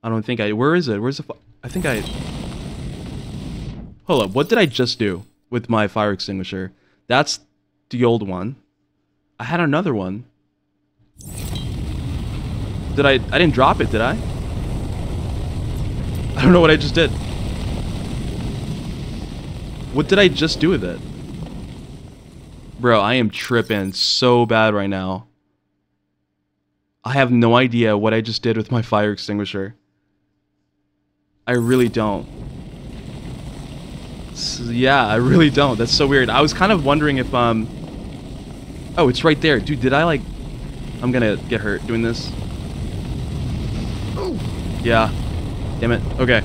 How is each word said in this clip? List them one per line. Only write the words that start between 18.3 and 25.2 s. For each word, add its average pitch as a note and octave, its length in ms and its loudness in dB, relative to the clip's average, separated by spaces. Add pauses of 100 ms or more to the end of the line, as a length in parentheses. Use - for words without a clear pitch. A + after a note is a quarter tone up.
What C#3+ 140 0
did F#3+ 100 4
I G3+ 100 8
just D3 320 0
do D#3+ 100 4
with C#3+ 140 2
it? E2 140 -6 (1800)
Bro, A#2 200 6
I G#2 140 2
am B2 140 2
tripping G#2 640 0
so A#2+ 540 4
bad A2 260 4
right G2+ 140 0
now. F#2+ 400 -4 (1800)